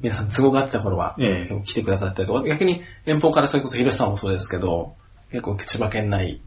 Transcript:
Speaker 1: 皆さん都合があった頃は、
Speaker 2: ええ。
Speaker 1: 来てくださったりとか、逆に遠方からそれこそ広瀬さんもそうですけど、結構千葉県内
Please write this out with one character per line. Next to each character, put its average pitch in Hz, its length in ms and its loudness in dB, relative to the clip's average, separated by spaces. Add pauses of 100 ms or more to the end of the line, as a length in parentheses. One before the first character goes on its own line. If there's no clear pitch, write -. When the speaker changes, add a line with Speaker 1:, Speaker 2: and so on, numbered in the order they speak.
Speaker 1:
皆 120 120 -2
さ 101 100 -4
ん 101 60 -2
都 131 120 0
合 135 100 8
が 135 100 2
あ 139 40 0
っ - 40 -8
た 120 100 -2
頃 95 180 0
は、 87 220 -2
Speaker 2:
え 95 320 0
え。 101 120 -4
Speaker 1:
来 - 100 -8
て 113 100 -2
く 98 80 0
だ 98 60 2
さ 98 100 -2
っ 95 60 -4
た 117 100 -2
り 104 40 -4
と 101 60 -2
か、 135 140 0
逆 151 160 0
に 175 180 2 (240)
遠 156 140 2
方 156 120 6
か 147 100 4
ら 139 60 4
そ 147 100 0
れ 135 60 0
こ 127 60 -6
そ 123 60 -6
広 123 200 2
瀬 - 80 2
さ 107 40 2
ん 101 40 0
も 101 60 -2
そ 98 120 -2
う - 20 2
で 95 80 0
す - 100 0
け 90 80 -2
ど、 85 380 -2 (340)
結 120 140 -6
構 101 120 -4
千 - 220 -4
葉 110 120 0
県 107 200 -2
内 92 380 -2